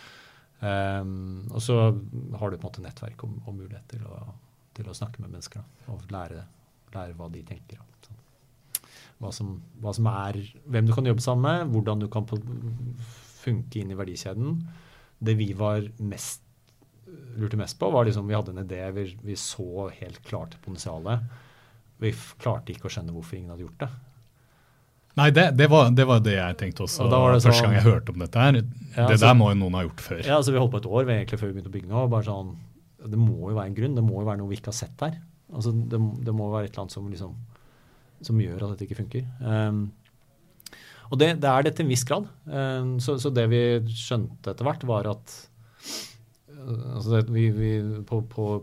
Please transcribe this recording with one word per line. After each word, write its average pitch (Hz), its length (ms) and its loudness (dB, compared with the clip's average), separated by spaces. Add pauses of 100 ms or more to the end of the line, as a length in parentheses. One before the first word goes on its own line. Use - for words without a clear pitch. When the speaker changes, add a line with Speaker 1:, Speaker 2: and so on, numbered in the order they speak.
(680)
Speaker 1:
Ehm, 95 800 -6
og 113 160 -6
så 120 160 0
har 110 720 -2
du 90 80 -10
på - 60 -10
en - 40 -10
måte 92 140 -14
nettverk - 400 -14
og, 110 220 -12
og 101 100 -12
mulighet 95 400 -18
til 110 160 -12
å, - 80 -16 (560)
til 107 160 -12
å - 80 -16
snakke 110 240 -10
med - 80 -14
mennesker, 90 320 -16
da, - 320 -18
og 87 160 -16
lære, 85 320 -12 (520)
lære 87 200 -12
hva 85 160 -14
de 82 160 -16
tenker, - 320 -18
da. - 80 -20 (160)
Så - 180 -20 (1000)
hva 101 80 -10
som, 95 300 -10 (180)
hva 104 160 -6
som 113 160 2
er, 98 240 -6 (320)
hvem 113 220 2
du - 20 6
kan 131 160 0
jobbe 120 160 2
sammen 123 240 0
med, 170 240 0
hvordan 107 320 0
du 101 80 -4
kan 107 160 -2
på, - 80 -6 (1080)
funke 117 340 -4
inn 95 140 -6
i - 20 -10
verdikjeden. 95 640 -6 (680)
Det 110 140 2
vi 107 160 0
var 104 300 -2 (180)
mest, - 380 -8 (960)
lurte 110 160 -4
mest 104 240 -6
på, 131 140 -2
var 123 120 4
liksom, 101 220 0
vi 104 80 0
hadde 98 160 -2
en 92 140 -10
idé, 92 160 -10 (100)
vi, 98 140 -6 (180)
vi 101 160 -8
så 92 480 -8 (140)
helt 90 260 -16
klart 85 380 -10
potensialet. 92 580 -6 (800)
Vi 107 80 0
f-, - 220 -12 (100)
klarte 95 320 -4
ikke - 140 -10
å - 20 -10
skjønne 85 240 -8
hvorfor 82 240 -12
ingen 87 160 -12
hadde 90 80 -12
gjort - 220 -16
det. 117 40 -6 (1300)
Speaker 2:
Nei, 147 140 6 (100)
det, 180 160 8
det 143 160 8
var, 127 240 10
det 131 160 8
var 117 160 8
det 101 80 4
jeg 90 240 -2
tenkte 95 240 -4
også 104 220 -2
Speaker 1:
Og 98 100 4
da 127 80 6
var 127 80 8
det 123 80 8
Speaker 2:
første 117 160 8
Speaker 1:
sånn 117 160 6
Speaker 2:
gang 101 80 6
jeg 107 80 8
hørte 95 240 6
om 87 160 -6
dette 117 160 4
her. 135 160 8
Speaker 1:
Ja, - 480 0
Speaker 2:
Det 110 80 8
Speaker 1:
så 113 140 10
Speaker 2:
der 123 100 12
må 104 140 8
jo 98 100 2
noen 92 160 0
ha 87 80 0
gjort - 240 -12
før. 85 160 -6
Speaker 1:
Ja, 147 160 4
så 135 80 2
vi 131 80 4
holdt 123 160 2
på 104 80 -4
et 92 80 -8
år 123 240 2
egentlig 104 240 -2
før 101 140 -4
vi - 20 -10
begynte 95 160 -10
å 101 80 -8
bygge 90 160 -8
nå, 127 80 2
og 120 160 0
bare 110 80 -2
sånn, 95 280 -8 (600)
det 117 80 4
må 110 240 2
jo 107 80 -4
være 98 160 -4
en 98 80 -6
grunn, 135 160 -2
det 113 160 2
må 95 80 -4
jo 104 80 -4
være 101 160 -4
noe 98 80 -6
vi 101 80 -8
ikke 104 160 -10
har - 80 -10
sett 143 240 -6
her. 165 140 -8 (340)
Altså, 117 160 -2
det, 117 320 0 (240)
det 110 80 -2
må 104 160 -4
være 107 160 -4
et - 80 -16
eller 98 140 -8
annet - 100 -12
som 101 80 -8
liksom, 92 300 -10 (880)
som 113 160 2
gjør 95 220 -4
at 101 100 -4
dette 98 140 -10
ikke 95 100 -10
funker. 123 280 -6 (180)
Ehm, 107 380 0 (1300)
og 135 100 0
det, 165 220 4
det 135 80 4
er 135 160 4
det 151 80 -2
til 165 100 -2
en 131 60 0
viss 123 160 0
grad. 196 220 -2 (180)
Ehm, 131 560 -4
så, 139 180 0
så 143 80 -2
det 123 220 2
vi 120 80 4 (320)
skjønte 113 600 -4
etter 117 120 -6
hvert 151 240 -4
var 107 220 0
at, - 220 -12 (1120)
eh, 135 240 -12 (240)
altså 107 160 -2
det, 113 80 6 (160)
vi, 113 80 4 (100)
vi, 110 180 0 (360)
på, 113 140 -2 (100)
på, 107 160 -4 (160)